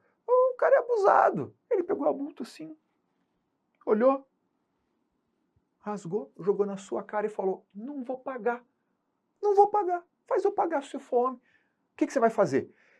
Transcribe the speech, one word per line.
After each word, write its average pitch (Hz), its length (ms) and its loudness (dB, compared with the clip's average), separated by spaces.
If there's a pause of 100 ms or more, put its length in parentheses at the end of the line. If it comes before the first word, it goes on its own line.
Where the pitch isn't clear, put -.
(280)
O 508 300 4
cara - 180 4
é 539 40 6
abusado. 403 720 2 (160)
Ele 370 140 0
pegou 320 240 -4
a 294 60 2
multa 277 300 -12
assim, 311 320 -18 (1080)
olhou, 262 400 2 (1500)
rasgou, 208 600 -8
jogou 196 260 0
na 196 120 -8
sua 208 260 -8
cara 208 220 -6
e 208 40 -4
falou, 190 440 -6
"Não 254 300 -12
vou 254 140 -8
pagar, 240 460 -6 (800)
não 415 140 2
vou 403 120 8
pagar, 359 360 -2 (220)
faz 381 200 0
eu 403 60 0
pagar 302 320 -2
se - 160 -12
for 247 280 0
homem." 254 100 -8
O - 600 -20
que 302 100 0
que - 60 -6
você 277 60 0
vai 226 100 4
fazer? 143 440 0 (260)